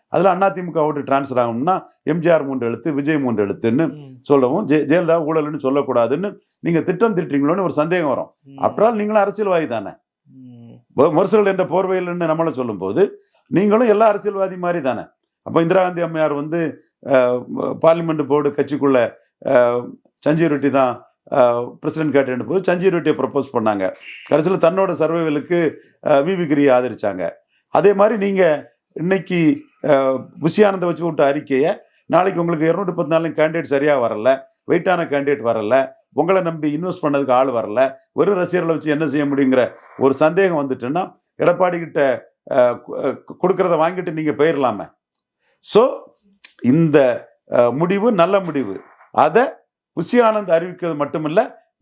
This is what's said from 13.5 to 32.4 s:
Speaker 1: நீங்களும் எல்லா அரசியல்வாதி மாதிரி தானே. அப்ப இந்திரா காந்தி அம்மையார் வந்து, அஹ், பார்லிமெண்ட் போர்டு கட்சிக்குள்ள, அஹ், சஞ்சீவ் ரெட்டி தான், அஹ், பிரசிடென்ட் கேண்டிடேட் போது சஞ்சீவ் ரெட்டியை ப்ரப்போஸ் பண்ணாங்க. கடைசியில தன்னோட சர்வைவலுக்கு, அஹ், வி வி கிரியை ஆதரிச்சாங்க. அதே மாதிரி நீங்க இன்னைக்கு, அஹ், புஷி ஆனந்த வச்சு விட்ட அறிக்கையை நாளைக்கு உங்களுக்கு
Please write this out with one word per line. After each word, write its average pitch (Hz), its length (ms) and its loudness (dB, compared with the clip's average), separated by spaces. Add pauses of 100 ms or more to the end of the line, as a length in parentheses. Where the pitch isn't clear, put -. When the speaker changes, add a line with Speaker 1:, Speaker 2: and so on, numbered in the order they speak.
Speaker 1:
நீங்களும் 208 360 2
எல்லா 214 200 4
அரசியல்வாதி 196 500 -2
மாதிரி 175 240 -4
தானே. 120 220 -4 (420)
அப்ப 160 160 0
இந்திரா 180 200 2
காந்தி 180 200 -2
அம்மையார் 160 320 -2
வந்து, 151 260 -4 (480)
அஹ், 123 320 2 (420)
பார்லிமெண்ட் 160 460 2
போர்டு 143 220 0
கட்சிக்குள்ள, 139 480 0 (480)
அஹ், 123 380 2 (360)
சஞ்சீவ் 156 320 0
ரெட்டி 139 180 0
தான், 131 220 2 (400)
அஹ், 120 340 2 (120)
பிரசிடென்ட் 151 360 -4
கேண்டிடேட் 127 340 0
போது 180 160 -2
சஞ்சீவ் 180 300 0
ரெட்டியை 156 220 0
ப்ரப்போஸ் 131 380 -4
பண்ணாங்க. 107 320 0 (400)
கடைசியில 160 320 2
தன்னோட 175 340 2
சர்வைவலுக்கு, 160 680 -2 (460)
அஹ், 139 160 4
வி 185 140 -2
வி 175 120 -2
கிரியை 143 260 4
ஆதரிச்சாங்க. 107 500 -2 (500)
அதே 190 200 4
மாதிரி 208 240 2
நீங்க 196 260 0 (520)
இன்னைக்கு, 180 440 -2 (440)
அஹ், 135 360 2 (200)
புஷி 170 240 2
ஆனந்த 190 220 2
வச்சு 170 200 -4
விட்ட 156 200 0
அறிக்கையை 143 460 0 (380)
நாளைக்கு 175 300 2
உங்களுக்கு 165 280 0